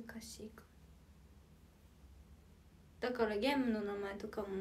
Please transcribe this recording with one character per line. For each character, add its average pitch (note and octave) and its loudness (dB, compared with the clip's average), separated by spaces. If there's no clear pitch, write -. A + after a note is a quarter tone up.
い A3 -10
か - -18
も。 - -20
だ B3 0
か A#3+ 4
ら G#3+ 2
ゲ C4 4
ー - 4
ム B3 4
の G#3+ 4
名 G3+ 0
前 G3+ -2
と G#3+ -6
か G#3+ -4
も G3 -4